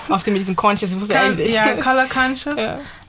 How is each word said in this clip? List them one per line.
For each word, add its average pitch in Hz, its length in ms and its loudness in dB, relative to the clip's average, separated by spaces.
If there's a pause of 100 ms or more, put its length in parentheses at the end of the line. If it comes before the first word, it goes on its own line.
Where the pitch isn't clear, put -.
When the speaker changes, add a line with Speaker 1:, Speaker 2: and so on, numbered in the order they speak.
Speaker 1:
Auf 190 140 0
dem 214 100 0
mit 196 80 0
diesem 190 160 -2
Conscious, 202 340 0
ich 185 80 -4
wusste 208 160 -2
Speaker 2:
Col-, - 80 4
Speaker 1:
eigentlich. 202 320 2
Speaker 2:
ja, 214 260 4
Color 262 260 2
Conscious. 262 520 -2
Speaker 1:
<laughs> 220 60 -2 (440)